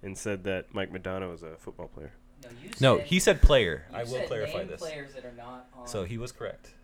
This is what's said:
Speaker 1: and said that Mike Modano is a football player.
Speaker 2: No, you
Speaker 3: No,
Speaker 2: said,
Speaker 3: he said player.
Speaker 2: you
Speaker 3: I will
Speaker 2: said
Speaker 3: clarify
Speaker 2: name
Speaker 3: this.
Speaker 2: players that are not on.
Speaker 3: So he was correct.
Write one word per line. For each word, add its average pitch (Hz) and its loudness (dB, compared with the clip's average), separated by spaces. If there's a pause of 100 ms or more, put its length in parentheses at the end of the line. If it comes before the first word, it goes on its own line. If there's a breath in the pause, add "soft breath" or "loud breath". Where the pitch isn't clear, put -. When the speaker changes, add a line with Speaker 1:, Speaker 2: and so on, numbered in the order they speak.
Speaker 1:
and 98 -10
said 98 -4
that 92 -4
Mike 95 -4
Modano 92 -6
is 82 -14
a 80 -14
football - -14
player. - -14 (300)
Speaker 2:
No, - -18 (140)
you - -14 (100)
Speaker 3:
No, 131 6
Speaker 2:
said, - -4
Speaker 3:
he 185 2
said 190 6
player. 104 8
Speaker 2:
you - -10
Speaker 3:
I 117 -6
will 120 -8
Speaker 2:
said 123 -4
Speaker 3:
clarify 104 -4
Speaker 2:
name - -6
Speaker 3:
this. - -10
Speaker 2:
players 151 -10
that 127 -14
are 123 -14
not 123 -16
on. - -16
Speaker 3:
So 104 -4
he 113 -6
was 120 -8
correct. - -10 (140)